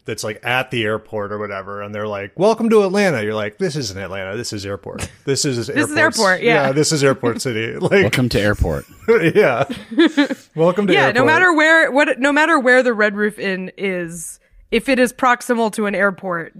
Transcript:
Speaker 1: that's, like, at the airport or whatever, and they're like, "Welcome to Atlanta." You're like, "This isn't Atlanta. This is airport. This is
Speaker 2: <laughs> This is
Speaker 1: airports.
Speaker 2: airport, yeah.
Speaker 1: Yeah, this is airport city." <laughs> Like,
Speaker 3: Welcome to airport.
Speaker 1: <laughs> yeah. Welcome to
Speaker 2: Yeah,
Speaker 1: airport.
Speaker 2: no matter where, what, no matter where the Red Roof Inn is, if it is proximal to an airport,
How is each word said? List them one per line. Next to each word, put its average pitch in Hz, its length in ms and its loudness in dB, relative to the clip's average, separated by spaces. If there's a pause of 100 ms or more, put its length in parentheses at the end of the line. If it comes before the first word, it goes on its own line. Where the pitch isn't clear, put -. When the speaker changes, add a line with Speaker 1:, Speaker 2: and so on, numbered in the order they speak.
Speaker 1:
that's, - 180 -8
like, 107 200 -8
at 127 280 -2
the 117 140 -2
airport 107 460 -6
or 104 60 -8
whatever, 101 460 -10
and 104 100 -14
they're 107 140 -8
like, 101 280 -8
"Welcome 220 360 0
to 220 120 6
Atlanta." 185 400 0
You're 107 120 -2
like, 107 240 -6
"This 175 160 -4
isn't 101 240 -6
Atlanta. 95 360 -8
This 120 160 -8
is 101 140 -10
airport. - 420 -10 (180)
This 139 200 0
is 117 220 -2
Speaker 2:
<laughs> - 0 -
This - 20 -10
is 285 260 -2
Speaker 1:
airports. 311 240 0
Speaker 2:
airport, 185 220 2
yeah. 220 240 2
Speaker 1:
Yeah, 135 60 0
this 143 200 2
is 143 120 0
airport 120 400 0
city." 117 300 -4
<laughs> 143 60 -10
Like, 175 120 0
Speaker 3:
Welcome 127 380 2
to 113 120 0
airport. 90 440 0 (220)
Speaker 1:
<laughs> 180 280 4
yeah. 139 300 4 (880)
Welcome 180 320 2
to 302 60 4
Speaker 2:
Yeah, 403 140 4
Speaker 1:
airport. 208 80 0
Speaker 2:
no 254 100 4
matter 339 280 4
where, 311 380 4
what, 285 280 2
no 277 120 2
matter 302 280 2
where 254 240 4
the 240 100 2
Red 208 220 0
Roof 208 220 -2
Inn 185 400 -6
is, 175 640 -8 (320)
if 226 180 -2
it 254 100 2
is 247 140 2
proximal 240 600 0
to 214 120 -4
an 202 100 -4
airport, 185 640 -4